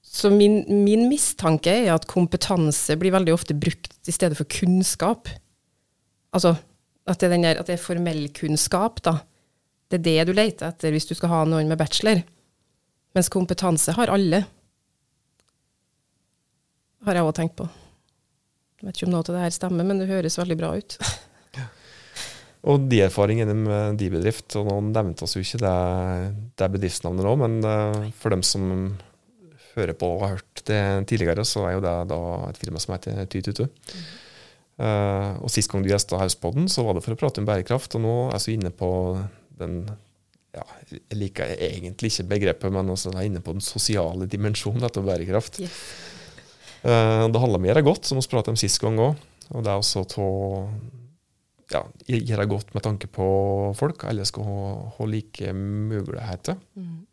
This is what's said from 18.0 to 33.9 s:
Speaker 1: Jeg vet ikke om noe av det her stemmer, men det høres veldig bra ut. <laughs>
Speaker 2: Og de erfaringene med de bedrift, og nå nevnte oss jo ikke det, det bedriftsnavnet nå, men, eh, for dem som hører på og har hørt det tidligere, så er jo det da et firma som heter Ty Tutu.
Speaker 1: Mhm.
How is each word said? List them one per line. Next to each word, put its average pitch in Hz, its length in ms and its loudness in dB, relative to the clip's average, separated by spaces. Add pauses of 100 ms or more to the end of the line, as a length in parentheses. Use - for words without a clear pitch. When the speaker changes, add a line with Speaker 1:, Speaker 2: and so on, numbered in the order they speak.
Speaker 1:
Jeg 202 100 -12
vet 180 100 -10
ikke 180 100 -2
om 180 60 2
noe 165 80 0
av 175 120 -6
det 180 100 -2
her 170 100 -2
stemmer, 180 320 -2
men 196 160 0
det 190 80 -2
høres 170 280 -2
veldig 175 200 -2
bra 160 200 -2
ut. - 240 -10
<laughs> - 40 -4 (1600)
Speaker 2:
Og 139 160 6
de 120 160 6
erfaringene 104 560 4
med 104 400 0
de 101 140 0
bedrift, 92 420 -2
og 104 140 0
nå 101 80 0 (160)
nevnte 104 340 -2
oss - 80 -4
jo 95 80 -4
ikke - 160 -6
det, 95 140 2 (880)
det 95 100 2
bedriftsnavnet 95 560 -2
nå, 110 140 4
men, 113 160 2 (100)
eh, 107 380 0 (180)
for 107 80 0
dem 95 160 0
som 95 220 0 (1040)
hører 87 260 -2
på 87 160 -2
og 98 80 -4
har 98 140 -2
hørt - 320 -16
det 107 100 2 (320)
tidligere, 101 380 0
så 101 180 -2
er 90 80 -2
jo 95 80 -2
det 87 120 0 (180)
da 80 60 -2 (340)
et - 80 -16
firma 82 180 -8
som - 160 -6
heter 104 320 -6
Ty 95 160 -6
Tutu. 104 240 -4
Speaker 1:
Mhm. - 380 -14 (800)